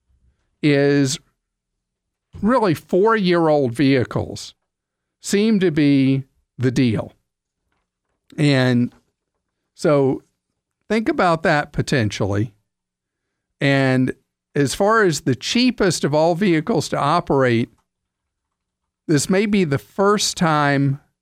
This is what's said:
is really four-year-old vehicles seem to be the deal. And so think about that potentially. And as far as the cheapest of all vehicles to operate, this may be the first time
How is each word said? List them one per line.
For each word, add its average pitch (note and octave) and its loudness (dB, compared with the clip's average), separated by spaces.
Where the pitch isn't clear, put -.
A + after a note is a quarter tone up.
is C#3+ 0
really G#3+ 0
four-year-old F3 0
vehicles C3 -2
seem G#3 0
to F3+ 0
be C3+ 2
the B2+ 0
deal. A#2+ -2
And B2+ 0
so C#3+ 0
think A3 -2
about F#3 0
that D#3 0
potentially. G#2+ -4
And C3+ 0
as C#3+ -2
far G#3+ 0
as E3 -2
the C3 -2
cheapest A#3 -2
of D3 -2
all D#3+ 2
vehicles E3 -2
to D3 -6
operate, C#3 0
this D3 0
may G3 0
be G3+ 2
the C#3 -2
first - -2
time C#3+ 0